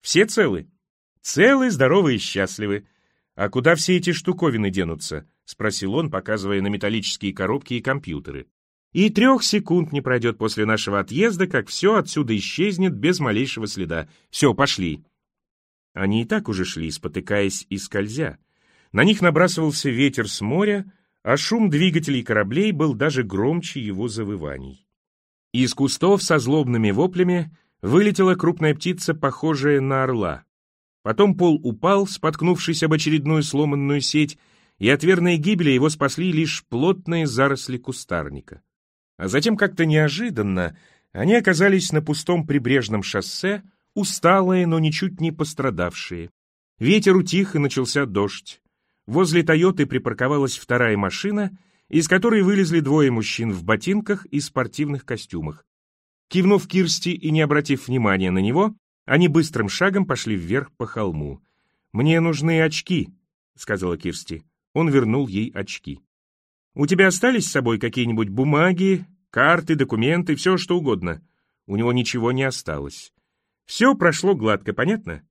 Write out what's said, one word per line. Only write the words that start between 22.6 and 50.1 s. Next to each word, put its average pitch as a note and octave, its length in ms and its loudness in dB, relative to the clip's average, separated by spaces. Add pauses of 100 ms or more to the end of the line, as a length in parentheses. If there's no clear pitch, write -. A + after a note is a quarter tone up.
был D3 240 0
даже C3 280 -2
громче C3 560 -2
его G#2 280 -6
завываний. D#2 800 -10 (680)
Из B2 220 0
кустов F3+ 480 2
со D#3+ 160 2
злобными B2 500 0
воплями F3 680 0 (280)
вылетела F#3 520 4
крупная E3 380 0
птица, F3 400 -4
похожая C#3+ 680 0
на C3+ 240 0
орла. G#2 400 -2 (600)
Потом F#3+ 320 4
Пол F3 280 4
упал, F3+ 420 0
споткнувшись E3 800 -2
об D#3 80 2
очередную D#3 500 2
сломанную C#3+ 600 0
сеть, D3+ 360 0 (400)
и G#2 120 2
от D3 160 4
верной F3 320 4
гибели D#3+ 340 2
его C3 180 4
спасли D#3 420 -2
лишь D#3 340 -2
плотные E3 600 -2
заросли C3 500 0
кустарника. D2+ 840 -10 (560)
А F#2+ 100 -6
затем D3+ 300 0
как-то F#3 280 0
неожиданно C#3+ 920 0 (340)
они D3+ 240 0
оказались F#3+ 560 2
на D#3 100 0
пустом D#3 440 -2
прибрежном A#2+ 560 0
шоссе, F#3+ 600 -6 (320)
усталые, F#3 720 2
но E3 120 2
ничуть D#3+ 400 -2
не D#3+ 120 -2
пострадавшие. F2+ 1000 -6 (480)
Ветер F#3+ 380 4
утих, F#3 400 0
и D3+ 40 2
начался C#3 460 0
дождь. G2+ 560 -6 (460)
Возле E3 340 2
«Тойоты» E3 460 2
припарковалась B2+ 720 -2